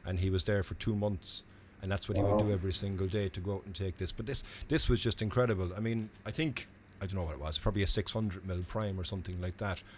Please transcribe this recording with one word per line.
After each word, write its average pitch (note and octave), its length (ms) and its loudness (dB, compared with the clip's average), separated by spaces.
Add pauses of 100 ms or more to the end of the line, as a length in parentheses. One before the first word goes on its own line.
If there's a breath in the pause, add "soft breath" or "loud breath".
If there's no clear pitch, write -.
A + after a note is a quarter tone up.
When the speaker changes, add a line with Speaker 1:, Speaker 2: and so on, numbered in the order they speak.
Speaker 1:
And F#2 160 0
he F#2+ 80 2
was F#2+ 160 2
there G2+ 180 2
for - 120 -4
two A2 200 0
months. G2+ 480 0 (380 soft breath)
And F#2+ 100 -2
that's G2+ 160 -2
what G2+ 100 0
he G2 60 4
would G2+ 160 6
do G#2+ 60 4
Speaker 2:
Wow. G#2 80 4
Speaker 1:
every F#2+ 200 0
single G2 340 0
day G2+ 220 0
to - 120 -6
go G2 140 -4
out F#2 100 -8
and G2 100 -10
take F#2+ 220 -4
this. F2+ 160 -2
But A#2 120 -6
this, B2+ 180 -2 (260 loud breath)
this D#3 180 6
was A#2+ 140 4
just A2 200 2
incredible. G#2+ 540 2
I G2+ 40 -6
mean, A2+ 300 -2 (160)
I G#2+ 60 -6
think, D#3 360 -2 (340)
I G2+ 40 -4
don't F#2 100 -4
know F#2 80 0
what D#2+ 120 -4
it C2 60 -10
was, D#2 180 -2
probably G2+ 240 2
a F#2+ 40 2
six - 260 2
hundred G2 340 -2
mil F2+ 200 -2
prime G2+ 320 -2
or F#2 40 -4
something F2+ 380 -4
like F2+ 160 -4
that. - 260 -4 (140 soft breath)